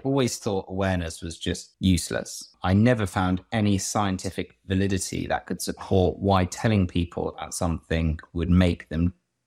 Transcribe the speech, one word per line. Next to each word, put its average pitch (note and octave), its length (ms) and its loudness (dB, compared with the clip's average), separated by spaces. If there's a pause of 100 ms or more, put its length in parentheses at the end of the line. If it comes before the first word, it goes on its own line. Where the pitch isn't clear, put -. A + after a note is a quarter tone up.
always C3+ 320 0
thought G2 320 -4
awareness F#2 520 -2
was E2 160 -8
just - 420 -6
useless. - 840 -2
I F#2 100 2
never A2 320 4
found F#2 460 -2
any G#2 260 2
scientific F#2+ 800 -4 (100)
validity F#2+ 600 -2
that - 200 -4
could - 140 -8
support - 560 2
why F#2+ 280 2
telling G2+ 420 2
people E2 520 -2
that D#2+ 140 -12
something E2 640 -2 (120)
would E2+ 180 -2
make F2+ 380 4
them F2 260 0 (340)